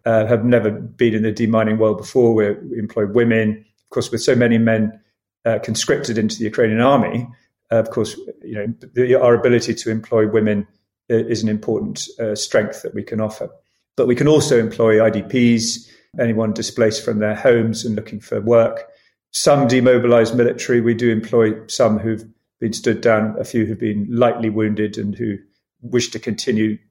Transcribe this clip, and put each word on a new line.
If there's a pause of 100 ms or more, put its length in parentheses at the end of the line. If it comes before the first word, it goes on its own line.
uh,
have
never
been
in
the
demining
world
before.
We're,
we
employ
women. (200)
Of
course,
with
so
many
men, (440)
uh,
conscripted
into
the
Ukrainian
army, (420)
uh,
of
course, (280)
you
know, (220)
the,
our
ability
to
employ
women (440)
i-,
is
an
important, (120)
uh,
strength
that
we
can
offer. (480)
But
we
can
also
employ
I
D
Ps, (300)
anyone
displaced
from
their
homes
and
looking
for
work. (420)
Some
demobilized
military.
We
do
employ
some
who've (360)
been
stood
down,
a
few
who've
been
lightly
wounded
and
who (420)
wish
to
continue, (120)